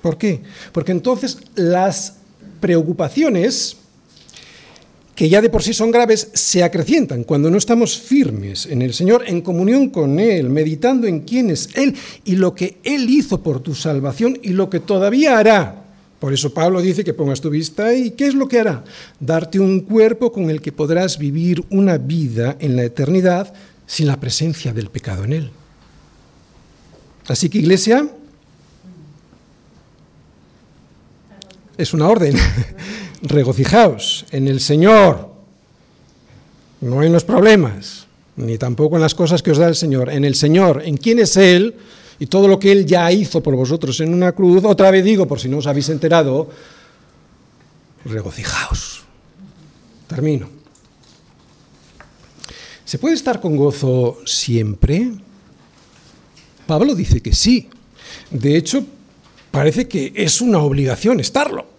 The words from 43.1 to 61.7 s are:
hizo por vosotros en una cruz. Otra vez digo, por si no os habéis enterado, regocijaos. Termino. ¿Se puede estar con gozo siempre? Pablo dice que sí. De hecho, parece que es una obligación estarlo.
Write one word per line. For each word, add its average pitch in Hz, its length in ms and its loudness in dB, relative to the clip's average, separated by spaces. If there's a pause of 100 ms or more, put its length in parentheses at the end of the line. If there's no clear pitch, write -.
hizo 180 320 0
por 135 140 0
vosotros 131 440 -2
en 160 120 -2
una 180 200 2
cruz. 185 320 4
Otra 196 260 6
vez 190 120 4
digo, 196 240 2
por 135 140 -6
si 127 80 -6
no 139 100 -2
os 135 80 -4
habéis 143 220 -2
enterado, 156 600 0 (1500)
regocijaos. - 1000 -8 (1040)
Termino. 143 400 -4 (2500)
¿Se - 140 -10
puede 320 160 -2
estar 262 260 -4
con 156 160 -2
gozo 131 680 0
siempre? 117 840 -2 (1600)
Pablo 214 280 0
dice - 260 0
que - 140 -2
sí. 233 340 0 (600)
De 143 260 0
hecho, 175 280 -2 (680)
parece 151 380 0
que 143 260 -6
es 196 260 -2
una 226 180 2
obligación 143 640 0
estarlo. - 460 -4 (120)